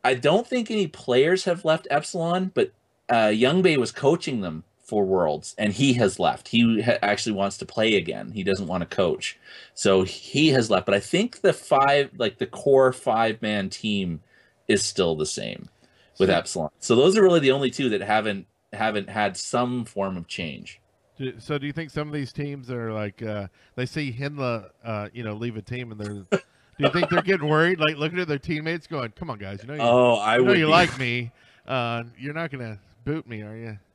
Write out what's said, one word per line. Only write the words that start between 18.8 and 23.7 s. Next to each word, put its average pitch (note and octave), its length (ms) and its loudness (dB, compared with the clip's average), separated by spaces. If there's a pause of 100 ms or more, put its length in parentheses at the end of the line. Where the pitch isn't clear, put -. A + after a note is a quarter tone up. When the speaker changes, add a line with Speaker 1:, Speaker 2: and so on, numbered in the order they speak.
Speaker 1:
had G2+ 280 -2
some B2 480 -4
form G2 320 -6
of E2+ 100 -12
change. C#2+ 520 -12 (380)
Speaker 2:
Do, C3 220 -8
so D3 200 -6
do C#3 80 -8
you D3 60 -8
think D#3+ 180 -10
some D3 160 -6
of D3 60 -10
these C#3+ 200 -8
teams C#3+ 380 -10
are A#2 200 -6
like, G#2+ 300 -8
uh, G#2 260 -8 (280)